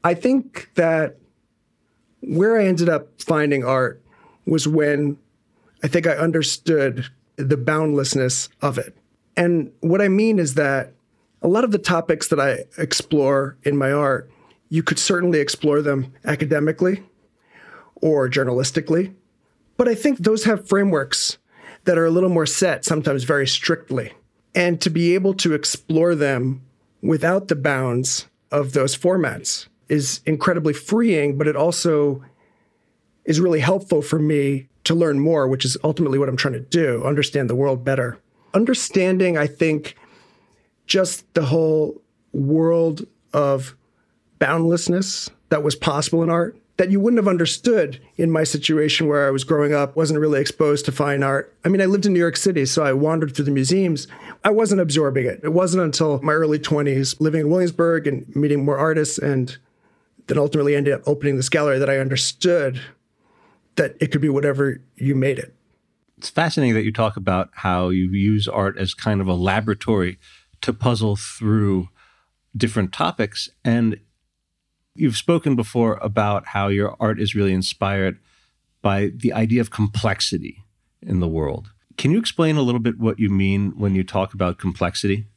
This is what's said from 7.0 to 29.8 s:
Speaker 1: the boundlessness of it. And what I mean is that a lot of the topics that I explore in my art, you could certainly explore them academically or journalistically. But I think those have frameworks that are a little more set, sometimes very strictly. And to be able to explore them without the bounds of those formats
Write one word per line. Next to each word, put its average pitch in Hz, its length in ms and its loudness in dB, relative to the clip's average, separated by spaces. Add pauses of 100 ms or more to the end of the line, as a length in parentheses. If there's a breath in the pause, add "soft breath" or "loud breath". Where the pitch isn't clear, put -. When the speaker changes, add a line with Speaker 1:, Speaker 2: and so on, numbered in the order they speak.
Speaker 1:
the 139 200 0
boundlessness 139 920 0 (120)
of 131 180 -2
it. - 180 -12 (400)
And 175 440 0
what 175 220 2
I 202 60 2
mean 214 300 2
is 143 160 -2
that 139 380 0 (480)
a - 80 0
lot 220 160 2
of 233 60 -2
the 202 80 0
topics 165 500 -2
that 147 120 2
I 131 240 0 (120)
explore 139 840 0
in 143 140 0
my 135 160 0
art, 135 380 -2 (380 soft breath)
you 156 140 0
could 160 160 -2
certainly 180 400 0
explore 147 440 0
them 135 300 -2 (120)
academically 156 760 -2 (960 loud breath)
or 147 320 0
journalistically. 139 840 -2 (640)
But 240 120 4
I 226 60 2
think 262 240 0
those 214 260 2
have 214 240 0
frameworks 180 720 0 (460 loud breath)
that 170 140 4
are 165 80 4
a 165 40 2
little 180 180 4
more 165 180 2
set, - 380 0
sometimes 143 400 0
very 139 220 0
strictly. 131 680 -4 (420)
And 175 260 2
to 175 100 0
be 170 240 2
able 190 200 2
to 170 200 0
explore 160 600 0
them 131 480 0 (400)
without 180 460 0
the 160 80 2
bounds 131 720 -2 (220)
of 139 220 -2
those 135 240 0
formats 170 720 -2 (200)